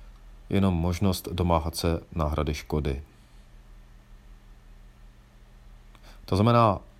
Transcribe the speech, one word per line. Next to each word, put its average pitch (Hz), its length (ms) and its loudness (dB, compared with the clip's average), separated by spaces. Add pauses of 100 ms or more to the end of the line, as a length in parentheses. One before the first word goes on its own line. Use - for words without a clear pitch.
(500)
jenom 98 240 2
možnost 87 580 -2
domáhat 85 440 0
se 82 240 -2 (140)
náhrady 76 400 -2
škody. 73 480 -4 (3250)
To 95 120 -4
znamená, 113 420 4 (220)